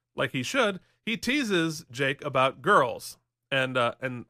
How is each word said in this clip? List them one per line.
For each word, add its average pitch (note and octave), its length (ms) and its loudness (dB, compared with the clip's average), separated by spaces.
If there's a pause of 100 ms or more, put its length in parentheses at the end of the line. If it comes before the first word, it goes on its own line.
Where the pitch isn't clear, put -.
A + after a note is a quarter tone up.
(160)
like C#3 160 -2
he C3 120 -2
should, G3+ 360 0 (260)
he A3 120 -2
teases F3+ 720 0
Jake C#3 320 -2
about C3 380 0
girls. C3 560 2 (340)
And, C3 260 0
uh, A#2+ 240 2
and B2+ 280 -6